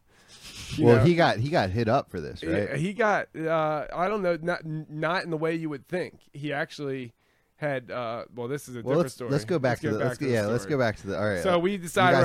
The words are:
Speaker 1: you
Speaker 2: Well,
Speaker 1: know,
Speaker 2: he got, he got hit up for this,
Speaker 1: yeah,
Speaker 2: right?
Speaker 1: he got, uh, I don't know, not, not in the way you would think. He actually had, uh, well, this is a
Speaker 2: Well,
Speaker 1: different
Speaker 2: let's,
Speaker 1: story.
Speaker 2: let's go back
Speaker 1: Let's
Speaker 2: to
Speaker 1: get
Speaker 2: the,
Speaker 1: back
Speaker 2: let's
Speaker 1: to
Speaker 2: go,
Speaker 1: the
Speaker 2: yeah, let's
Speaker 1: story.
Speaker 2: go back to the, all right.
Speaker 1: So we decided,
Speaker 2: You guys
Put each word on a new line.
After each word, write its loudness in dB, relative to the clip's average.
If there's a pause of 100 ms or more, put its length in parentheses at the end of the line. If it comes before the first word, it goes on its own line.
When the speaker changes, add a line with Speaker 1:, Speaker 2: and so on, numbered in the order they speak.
(760)
Speaker 1:
you 2
Speaker 2:
Well, 10
Speaker 1:
know, 6
Speaker 2:
he 8
got, 4
he 0
got 2
hit 0
up 2
for -6
this, -10
Speaker 1:
yeah, -6 (160)
Speaker 2:
right? -6
Speaker 1:
he -2
got, 0
uh, -2
I -2
don't -2
know, 0
not, -4
not -4
in -8
the -2
way -2
you -6
would -10
think. -6 (120)
He -8
actually -8 (420)
had, -6
uh, -6
well, -8
this -8
is -12
a -8
Speaker 2:
Well, -10
Speaker 1:
different 2
Speaker 2:
let's, -10
Speaker 1:
story. -8
Speaker 2:
let's 0
go -2
back 2
Speaker 1:
Let's -2
Speaker 2:
to -4
Speaker 1:
get 2
Speaker 2:
the, -2
Speaker 1:
back 0
Speaker 2:
let's -4
Speaker 1:
to -4
Speaker 2:
go, 0
Speaker 1:
the 2
Speaker 2:
yeah, 0
let's 0
Speaker 1:
story. -8
Speaker 2:
go 0
back 0
to -14
the, -2
all 0
right. 0
Speaker 1:
So 2
we 0
decided, 2
Speaker 2:
You 6
guys 6